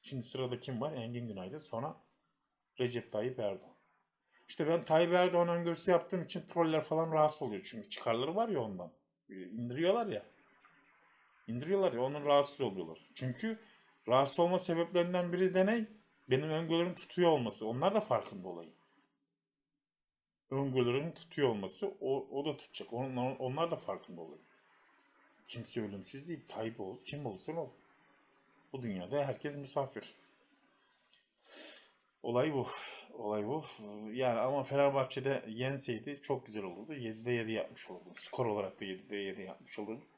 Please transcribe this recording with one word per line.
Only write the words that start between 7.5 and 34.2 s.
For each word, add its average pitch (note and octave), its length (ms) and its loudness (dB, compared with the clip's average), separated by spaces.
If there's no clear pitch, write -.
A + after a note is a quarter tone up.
Çünkü A2 240 -10
çıkarları B2+ 460 0
var A3+ 140 2
ya F3 100 2
ondan. F#2 320 -4
E, F#2+ 120 -12
indiriyorlar B2+ 680 0
ya. G#2+ 180 -4
İndiriyorlar E3 440 2
ya, A#2 100 0
onun C#3+ 240 0
rahatsız C#3+ 360 6
oluyorlar. A#2 380 -2
Çünkü G#3+ 440 -4
rahatsız C3+ 320 6
olma F3 200 6
sebeplerinden F3 760 2
biri F3+ 200 4
de F#3 120 6
ne? A3 220 2
Benim C#3+ 200 2
öngörüm E3 460 2
tutuyor - 340 4
olması. A#2 380 2
Onlar C#3+ 260 2
da G#3+ 80 4
farkında G#2 460 -2
olayım. E2+ 260 -10
Öngörülerin C3+ 600 2
tutuyor - 380 0
olması, G#2 520 -2
o, C3 300 0
o C#3+ 140 -4
da C#3+ 120 -4
tutacak. - 360 -12
Onlar, B2+ 460 -2
onlar C#3+ 320 -2
da D#3+ 40 -2
farkında - 460 -8
olayım. D#2+ 220 -16
Kimse - 340 -6
ölümsüz G#2 460 -10
değil. D#3+ 200 -8
Tayyip A2+ 320 -8
ol, G2 260 -8
kim C#3+ 200 -10
olursa G2 260 -8
ol. D#3+ 180 -6
Bu C3 80 -6
dünyada G#2+ 440 -2
herkes C#3+ 300 -6
misafir. C3+ 580 -6
Olay B2 300 2
bu. B2+ 140 -2
Olay G#2+ 340 -2
bu. D3 160 -2
Yani A#2+ 280 0